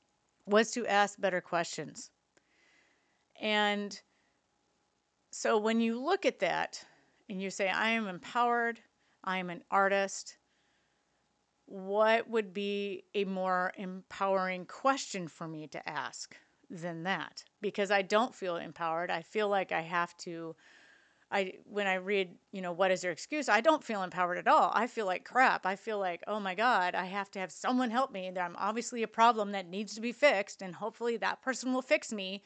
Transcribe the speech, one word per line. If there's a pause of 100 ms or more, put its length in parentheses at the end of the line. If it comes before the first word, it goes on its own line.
(460)
was
to
ask
better
questions. (1300)
And (1300)
so
when
you
look
at
that (460)
and
you
say,
"I
am
empowered, (440)
I
am
an
artist," (1300)
what
would
be (100)
a
more
empowering
question
for
me
to
ask (340)
than
that? (180)
Because
I
don't
feel
empowered.
I
feel
like
I
have
to, (760)
I,
when
I
read, (140)
you
know,
"What
is
your
excuse?"
I
don't
feel
empowered
at
all.
I
feel
like
crap.
I
feel
like,
"Oh
my
God,
I
have
to
have
someone
help
me.
I'm
obviously
a
problem
that
needs
to
be
fixed,
and
hopefully
that
person
will
fix
me."